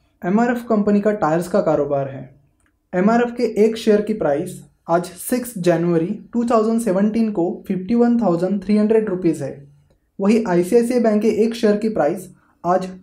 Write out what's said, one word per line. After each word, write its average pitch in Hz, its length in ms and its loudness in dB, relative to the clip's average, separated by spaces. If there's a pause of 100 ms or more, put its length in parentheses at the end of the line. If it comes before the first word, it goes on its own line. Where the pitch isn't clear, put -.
(260)
एमआरएफ़ 233 380 0
company 208 380 2
का 208 100 0
tires 170 360 0
का 202 140 0
कारोबार 143 460 0
है। 131 320 -16 (540)
एमआरएफ़ 226 380 2
के 247 120 -6
एक 226 340 2
share 208 240 2
की 208 120 -4
price 156 500 -4 (260)
आज 170 160 2
सिक्स - 520 -6
जनवरी 170 600 0 (140)
टू 233 120 -2
थाउजेंड 226 360 2
सेवनटीन 214 500 0
को 180 360 -4
फिफ्टी 185 280 -4
वन 240 260 2
थाउजेंड 185 420 0
थ्री 208 140 0
हंड्रेड 214 320 2
रुपीज़ 170 340 -2
है। - 240 -12 (540)
वही 220 260 2
आईसीआईसीआई 233 520 2
bank 214 220 2
के 226 60 0
एक 220 280 0
share 208 220 2
की 220 120 -2
price 170 400 -2 (360)
आज 185 220 0 (160)